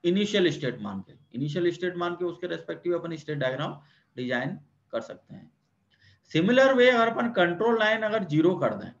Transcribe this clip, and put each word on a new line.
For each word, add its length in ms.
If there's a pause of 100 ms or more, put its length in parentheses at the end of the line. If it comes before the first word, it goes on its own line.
Initial 480
state 300
मान 200
के, 120 (220)
Initial 360
state 260
मान 180
के 100
उसके 220
respective 520
अपन 160
state 240
diagram 380 (380)
design 420 (360)
कर 80
सकते 340
हैं। 160 (800)
Similar 420
वे 160
अगर 180
अपन 240
control 480
line 240
अगर 220
ज़ीरो 300
कर 200
दें 240